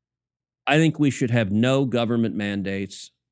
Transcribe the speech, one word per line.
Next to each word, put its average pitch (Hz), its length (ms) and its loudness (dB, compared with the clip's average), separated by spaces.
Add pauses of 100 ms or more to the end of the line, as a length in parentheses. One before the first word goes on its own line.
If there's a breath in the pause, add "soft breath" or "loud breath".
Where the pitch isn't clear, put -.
(640)
I 143 120 4
think 160 220 2
we 147 100 4
should 123 220 -2
have 113 200 2
no 131 340 2
government 117 500 -2
mandates 101 760 -6 (200)